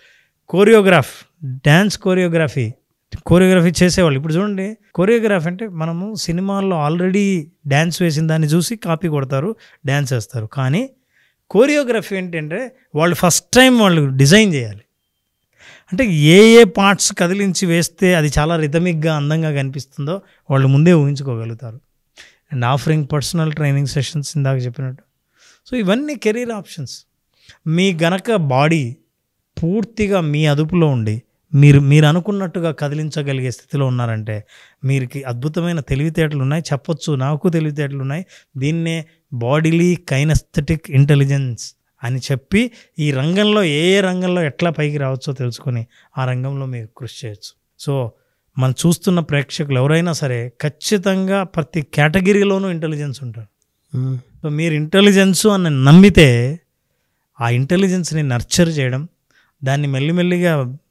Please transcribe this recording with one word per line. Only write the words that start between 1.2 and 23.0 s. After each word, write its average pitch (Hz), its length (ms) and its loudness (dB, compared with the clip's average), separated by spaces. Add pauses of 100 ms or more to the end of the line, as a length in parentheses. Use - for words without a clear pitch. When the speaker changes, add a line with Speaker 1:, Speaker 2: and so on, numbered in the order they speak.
Speaker 1:
డ్యాన్స్ 147 540 2
కొరియోగ్రఫీ, 165 760 -2 (540)
కొరియోగ్రఫీ 180 600 4
చేసేవాళ్ళు. 165 320 2
ఇప్పుడు 156 160 -4
చూడండి, 202 440 -4 (180)
కొరియోగ్రాఫ్ 202 520 0
అంటే 185 200 -8
మనము 170 480 -6
సినిమాల్లో 190 720 -4
already 185 560 0 (240)
డ్యాన్స్ 156 340 0
వేసిన 160 260 0
దాన్ని 160 200 0
చూసి 170 280 0
కాపీ 170 320 -4
కొడతారు, 143 480 -4 (300)
డ్యాన్స్ 139 280 -2
వేస్తారు. 110 320 -6
కానీ 143 440 -2 (600)
కొరియోగ్రఫీ 247 680 0
ఏంటంటే 180 600 -8 (200)
వాళ్ళు 165 200 2
ఫస్ట్ - 300 0 (100)
టైమ్ 254 240 6
వాళ్ళు 170 260 4
డిజైన్ 147 480 4
చేయాలి. 107 280 -8 (1120)
అంటే 240 140 0
ఏ 196 560 8
ఏ - 20 10
పార్ట్స్ 196 540 2
కదిలించి 190 480 -2
వేస్తే 175 500 0
అది 151 240 0
చాలా 160 160 0
రిథమిక్‌గా, 160 600 0
అందంగా 156 360 -2
కనిపిస్తుందో 139 720 -6 (280)
వాళ్ళు 135 180 2
ముందే 151 260 6
ఊహించుకోగలుగుతారు. 131 880 -4 (760)
And 120 80 -2 (120)
offering 156 340 -2